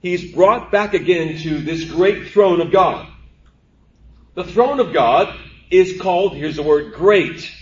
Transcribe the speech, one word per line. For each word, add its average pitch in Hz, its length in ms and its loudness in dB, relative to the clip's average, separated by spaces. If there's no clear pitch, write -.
he's 175 320 -6
brought 196 400 2
back 202 220 0
again 160 460 -2
to 156 180 -6
this 160 260 -6
great 180 440 -2
throne 185 340 4
of 143 80 -4
God. 180 360 0
The 180 100 -8
throne 254 360 0
of 170 140 -2
God 147 440 2
is 185 300 2
called, 185 340 -2
here's 151 220 -8
the 151 60 -6
word, 147 320 0
great. 175 680 0